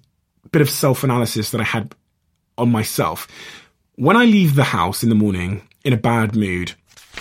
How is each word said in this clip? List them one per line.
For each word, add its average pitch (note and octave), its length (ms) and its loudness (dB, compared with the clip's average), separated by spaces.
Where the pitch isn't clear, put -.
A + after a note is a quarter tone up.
bit D#3 100 2
of C#3 80 2
self-analysis A#2+ 840 -2
that A2 100 -2
I - 20 -2
had G#2+ 300 -6
on A#2+ 160 2
myself. G#2+ 560 -2
When F3 220 2
I A#3+ 80 4
leave F#3+ 320 4
the C3 80 4
house F#2 400 -2
in A#2 60 2
the A2 40 2
morning F#2+ 480 -2
in C#3 80 0
a A#2 40 0
bad A2+ 380 0
mood, F#2 380 -4